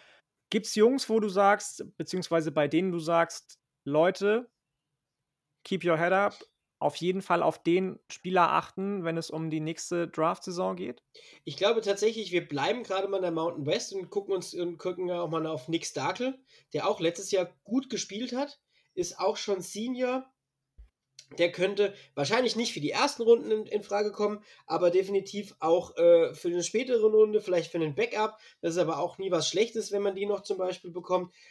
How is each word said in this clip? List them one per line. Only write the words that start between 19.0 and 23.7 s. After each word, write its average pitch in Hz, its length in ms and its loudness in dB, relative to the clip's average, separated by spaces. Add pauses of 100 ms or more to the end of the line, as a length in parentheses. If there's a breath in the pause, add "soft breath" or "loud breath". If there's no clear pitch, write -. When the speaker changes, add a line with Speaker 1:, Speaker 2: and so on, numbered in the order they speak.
Speaker 2:
auch 202 180 0
schon 190 260 -2
Senior. 247 680 -4 (1040)
Der 170 160 2
könnte 196 400 0 (220 loud breath)
wahrscheinlich 220 420 0
nicht 226 160 -2
für 156 80 -8
die 143 100 -2
ersten 262 300 0
Runden 226 300 4
in, 214 160 0
in 208 160 -2